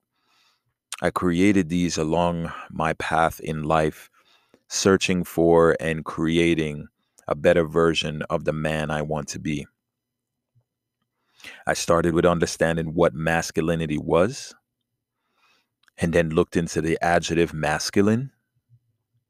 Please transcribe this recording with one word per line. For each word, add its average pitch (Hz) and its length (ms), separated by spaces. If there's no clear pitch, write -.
I 85 100
created 92 580
these 87 280
along 85 540
my 80 220
path 80 480
in 78 240
life, 78 460
searching 92 560
for 82 560
and 80 240
creating 80 840
a - 80
better 85 300
version 78 600
of 80 200
the 78 80
man 78 400
I 76 100
want 76 280
to - 100
be. 73 260
I - 80
started 85 400
with 85 120
understanding 82 680
what 85 180
masculinity 82 840
was, 85 560
and 87 140
then 82 200
looked 85 260
into 85 240
the 80 200
adjective 85 520
masculine, 98 800